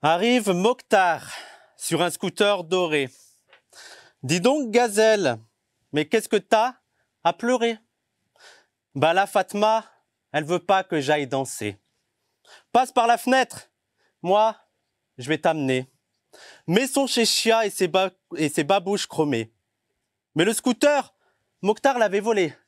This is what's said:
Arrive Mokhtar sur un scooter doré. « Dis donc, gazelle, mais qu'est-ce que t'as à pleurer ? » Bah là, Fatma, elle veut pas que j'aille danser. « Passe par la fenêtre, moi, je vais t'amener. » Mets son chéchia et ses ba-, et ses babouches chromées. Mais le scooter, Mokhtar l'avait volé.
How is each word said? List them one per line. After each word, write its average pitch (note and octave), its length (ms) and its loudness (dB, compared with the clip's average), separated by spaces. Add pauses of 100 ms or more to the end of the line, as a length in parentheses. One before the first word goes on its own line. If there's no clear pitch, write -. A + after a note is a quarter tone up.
Arrive G3+ 440 2
Mokhtar F#3 800 0 (420)
sur - 240 -4
un F3 100 0
scooter G3 520 -2
doré. « D#3 480 0 (1120)
Dis D3+ 180 0
donc, B3+ 300 2
gazelle, G#3+ 680 2 (540)
mais D3+ 180 -2
qu'est-ce A3 200 -2
que - 80 0
t'as A3+ 400 0 (480)
à E3+ 80 2
pleurer ? » A#3 440 -2 (1160)
Bah D#3 200 0
là, G3 120 0
Fatma, G#3+ 580 -2 (460)
elle D3+ 140 -4
veut E3 200 -4
pas F#3+ 200 0
que E3 160 -4
j'aille C#3+ 260 -2
danser. « A#2+ 500 -6 (960)
Passe B3 200 0
par A#3 160 0
la A#3+ 100 4
fenêtre, B3+ 500 -2 (540)
moi, G#3 340 2 (600)
je B2+ 100 -14
vais D#3 100 -2
t'amener. » C3+ 520 -2 (760)
Mets G#3 180 2
son C4+ 220 0
chéchia A3+ 580 0
et G3+ 40 -4
ses F3+ 180 -2
ba-, F#3 240 0 (240)
et D3+ 120 -2
ses D3+ 140 -2
babouches F#3+ 460 -2
chromées. C3 440 -2 (840)
Mais D#3+ 80 2
le A3 80 0
scooter, C4+ 640 0 (460)
Mokhtar A#3+ 360 0
l'avait G#3 220 0
volé. G3 340 0 (120)